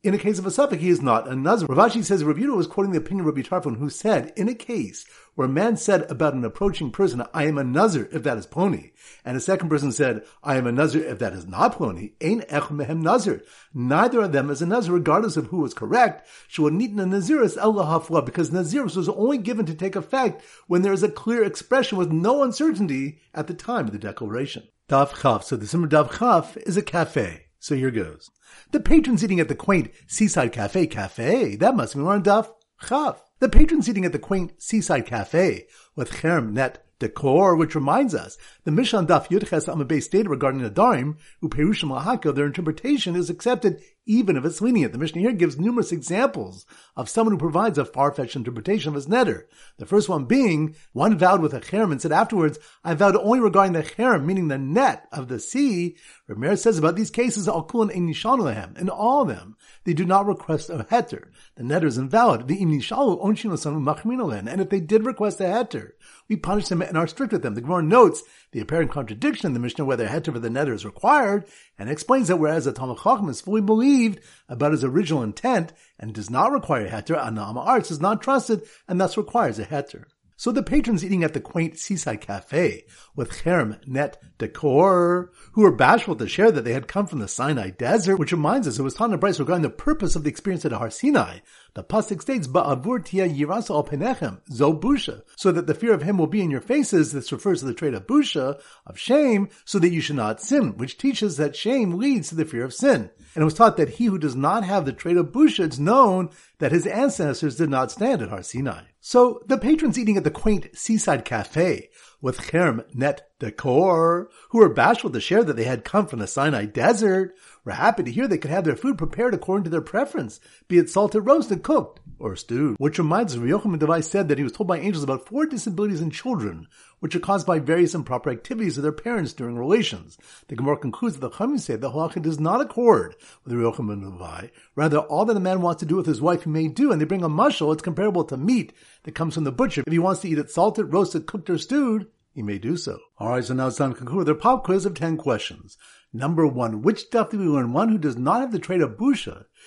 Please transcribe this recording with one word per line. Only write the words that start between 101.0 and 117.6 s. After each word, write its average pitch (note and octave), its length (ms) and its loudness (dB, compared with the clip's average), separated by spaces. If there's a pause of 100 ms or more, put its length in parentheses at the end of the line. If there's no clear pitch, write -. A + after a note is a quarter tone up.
that D3 180 -2
shame G#3 420 0
leads B3 320 0
to D#3+ 60 -12
the D#3+ 100 0
fear B2 200 -6
of C3 80 -10
sin. G#3+ 360 2 (260)
And D#3+ 60 0
it D#3 40 4
was D#3 80 2
taught A3+ 240 6
that D3 120 2
he - 160 -4
who F#3+ 120 0
does D3 180 -2
not F3 300 0
have F#3 200 -2
the C3+ 80 -4
trait E3+ 240 -2
of E3+ 140 0
busha, B3 340 4
it's C3+ 140 -6
known F#3 500 4 (300)
that C#3+ 120 0
his E3+ 160 2
ancestors D#3 720 -2
did D#3 120 0
not C3 220 0
stand A3 300 -2
at F#2+ 80 -8
Har F2+ 140 -10
Sinai. A#2+ 400 -6 (180)
So B3 440 4
the C4 120 0
patrons C#4+ 420 2
eating G#3+ 160 2
at E3+ 80 0
the D3+ 80 2
quaint - 420 0
seaside - 520 0
cafe D3+ 640 -2 (320)
with B2+ 180 -4
cherem D#3 460 0 (100)
net C3+ 420 -2
decor, E3 920 2 (200)
who A#3 80 0
were G#3 120 10
bashful A3+ 420 2
to A#2+ 80 -4
share G3+ 240 2
that C#3+ 140 0
they A2+ 80 0
had B2 180 -4
come G3+ 240 -2
from A#2+ 120 -8
the G2+ 60 -4
Sinai C3+ 400 -2
desert, F#3 720 2 (300)